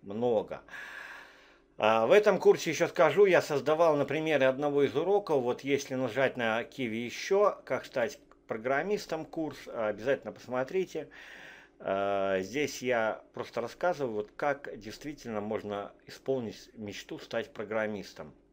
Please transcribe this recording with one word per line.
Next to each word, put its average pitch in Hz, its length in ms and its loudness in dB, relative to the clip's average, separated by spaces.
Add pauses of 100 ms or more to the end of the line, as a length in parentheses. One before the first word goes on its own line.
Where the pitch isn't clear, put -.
много. 104 600 0 (1120)
А, 113 300 6
в - 20 4
этом 208 300 6
курсе 185 300 4
еще 156 180 0
скажу, 170 380 6
я 165 160 6
создавал 156 520 2
на 143 120 2
примере 147 420 2
одного 143 340 2
из 127 140 0
уроков, 170 440 2
вот 120 200 -2
если 139 340 -2
нажать 127 420 0
на 113 280 0
Kiwi 117 400 -6
«Еще», 196 600 0
как 123 200 -4
стать - 340 -4 (280)
программистом 147 800 -4
курс, 151 320 -8 (120)
обязательно 107 600 -2
посмотрите. 139 800 -6 (720)
А, 98 600 0
здесь 123 420 -4
я 113 500 0
просто 117 300 -6
рассказываю, 139 540 -2
вот 107 200 -6
как 139 420 -4
действительно 113 600 -10
можно 104 520 -6 (140)
исполнить 123 680 -6
мечту 110 440 -12
стать - 360 -8
программистом. 104 800 -6 (180)